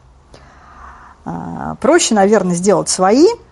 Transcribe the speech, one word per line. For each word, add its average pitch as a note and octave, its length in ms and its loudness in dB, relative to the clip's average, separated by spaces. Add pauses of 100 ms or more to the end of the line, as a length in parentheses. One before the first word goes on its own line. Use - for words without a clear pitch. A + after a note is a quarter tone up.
(1300)
А, E2 520 -10
проще, D4 340 0
наверное, G3 400 2
сделать F3 320 0
свои A3+ 400 2 (240)